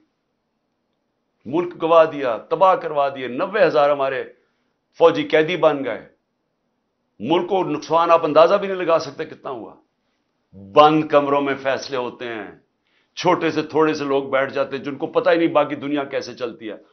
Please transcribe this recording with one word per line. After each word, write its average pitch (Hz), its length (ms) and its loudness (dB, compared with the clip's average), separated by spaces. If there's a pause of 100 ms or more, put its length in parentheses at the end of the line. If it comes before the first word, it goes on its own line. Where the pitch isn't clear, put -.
(1500)
मुल्क 170 300 -4
गवा 165 280 4
दिया, 139 340 -4
तबाह 180 380 2
करवा 151 320 -2
दिए, 131 200 -8
नब्बे 185 320 -4
हजार 147 300 4
हमारे 135 460 -4 (600)
फौजी 156 260 4
कैदी 156 320 2
बन 147 260 2
गए। 107 240 -8 (1160)
मुल्क 170 260 0
को 190 140 0
नुकसान 160 480 0
आप 165 140 4
अंदाजा 160 320 6
भी 196 100 -4
नहीं 190 100 -6
लगा 165 220 0
सकते 143 260 -10
कितना 135 260 -14
हुआ। 107 260 -14 (800)
बंद 147 560 4
कमरों 143 300 2
में 139 160 -2
फैसले 131 400 -6
होते 123 280 -8
हैं, 107 360 -12 (560)
छोटे 165 340 0
से 147 120 -2
थोड़े 156 320 0
से 135 100 -6
लोग 139 260 -2
बैठ 135 200 -2
जाते 139 260 -4
हैं, 117 80 -12
जिनको 139 220 -8
पता 165 240 0
ही 175 80 4
नहीं 165 140 0
बाकी 143 240 0
दुनिया 143 280 -4
कैसे 123 300 -8
चलती 113 320 -10
है, 101 260 -14